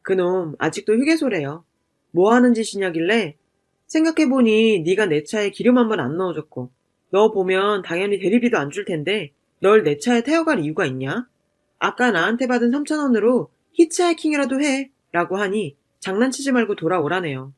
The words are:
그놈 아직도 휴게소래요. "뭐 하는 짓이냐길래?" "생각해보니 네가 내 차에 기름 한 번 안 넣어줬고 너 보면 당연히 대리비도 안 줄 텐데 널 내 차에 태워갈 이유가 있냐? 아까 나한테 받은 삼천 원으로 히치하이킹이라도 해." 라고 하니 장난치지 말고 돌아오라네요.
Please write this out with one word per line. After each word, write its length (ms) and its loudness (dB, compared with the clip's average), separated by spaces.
그놈 560 -2
아직도 380 -2
휴게소래요. 680 -2
"뭐 220 4
하는 200 6
짓이냐길래?" 800 -2
"생각해보니 960 2
네가 240 0
내 160 0
차에 280 -4
기름 260 4
한 120 4
번 100 0
안 180 -4
넣어줬고 540 -6
너 200 4
보면 500 0
당연히 380 -2
대리비도 380 2
안 140 -2
줄 140 -8
텐데 460 -4
널 220 4
내 140 0
차에 260 0
태워갈 360 0
이유가 260 -2
있냐? 420 -6
아까 320 0
나한테 360 0
받은 240 2
삼천 280 -2
원으로 500 2
히치하이킹이라도 880 0
해." 300 -2
라고 260 -2
하니 380 -4
장난치지 540 -2
말고 220 0
돌아오라네요. 840 -4